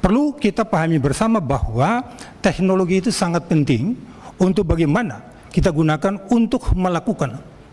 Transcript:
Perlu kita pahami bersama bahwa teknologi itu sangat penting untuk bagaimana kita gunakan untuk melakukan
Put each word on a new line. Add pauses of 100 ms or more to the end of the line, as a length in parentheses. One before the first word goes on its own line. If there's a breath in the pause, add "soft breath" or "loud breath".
Perlu
kita
pahami
bersama
bahwa (420 loud breath)
teknologi
itu
sangat
penting (400 loud breath)
untuk
bagaimana (160)
kita
gunakan
untuk
melakukan (240)